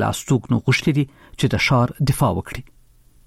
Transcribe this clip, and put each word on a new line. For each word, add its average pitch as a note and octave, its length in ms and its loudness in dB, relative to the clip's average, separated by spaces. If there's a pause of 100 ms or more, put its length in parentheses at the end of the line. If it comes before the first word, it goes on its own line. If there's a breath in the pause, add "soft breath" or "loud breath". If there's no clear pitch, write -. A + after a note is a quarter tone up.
له G#2 120 0
استوګنو A#2+ 520 -2
غوښتي - 320 0
دي D3 80 0 (340 soft breath)
چې - 120 0
د - 40 0 (100)
ښار B2 220 2 (220)
دفاع G#2+ 260 2
وکړي. - 280 -8 (640)